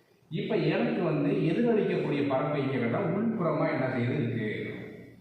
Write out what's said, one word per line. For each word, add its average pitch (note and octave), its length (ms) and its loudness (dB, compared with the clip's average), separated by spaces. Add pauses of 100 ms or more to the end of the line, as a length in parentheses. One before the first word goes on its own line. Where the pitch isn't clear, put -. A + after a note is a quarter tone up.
(300)
இப்ப G#3 260 -2
எனக்கு F#3+ 480 2
வந்து D3 280 2
எதிரொலிக்கக்கூடிய F3 960 2
பரப்பு C#3+ 320 0
இங்க C3 180 -2
கேட்டா A2+ 220 0
உள்புறமா F3+ 720 0
என்ன B2+ 180 0
செய்யுது? A#2+ 260 0
இருக்கு. G#2+ 600 -2 (480)